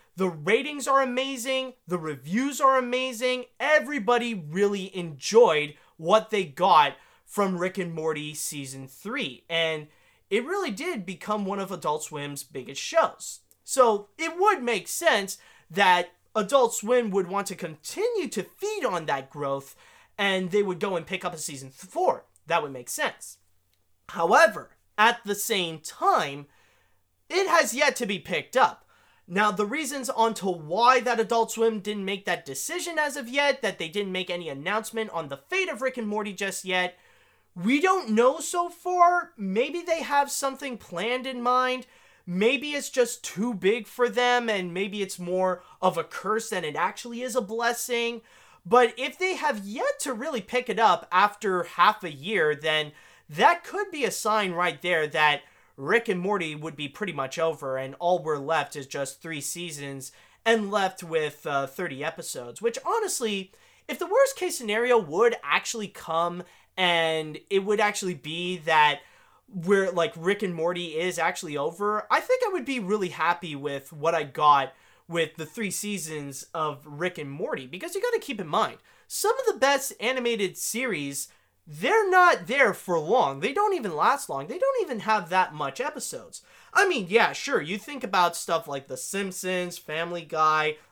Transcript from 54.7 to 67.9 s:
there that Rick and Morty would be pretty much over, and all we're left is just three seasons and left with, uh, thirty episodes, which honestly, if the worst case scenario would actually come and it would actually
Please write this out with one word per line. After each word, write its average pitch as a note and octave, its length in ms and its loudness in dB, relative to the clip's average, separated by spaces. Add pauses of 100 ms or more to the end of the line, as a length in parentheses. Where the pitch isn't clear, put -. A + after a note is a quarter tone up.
there E3 280 2
that D3 340 4 (340)
Rick F#3+ 320 0
and F3+ 120 -2
Morty F3+ 340 -2
would D3+ 220 -10
be D3 120 -6
pretty F3 260 -8
much C3+ 240 -6
over, D3+ 400 -2
and C3 200 -8
all E3+ 240 2
we're D3+ 160 -2
left C#3+ 380 -2
is C#3 100 -8
just C#3 360 -8
three D#3+ 180 -8
seasons C#3+ 720 -10 (320)
and A3 260 4
left G3 320 -2
with, D#3+ 440 -4
uh, C#3 200 0
thirty C#3 380 -8
episodes, C3+ 560 -10
which A3+ 240 -2
honestly, B3 640 -2 (380)
if D4 100 -8
the F4 80 -4
worst B4 300 4
case F#4 220 -4
scenario A#3 400 2
would G3 440 2
actually F#3+ 460 -2
come F3 540 -2 (340)
and D#3+ 640 0 (100)
it G3 160 2
would G#3 160 2
actually G3+ 340 0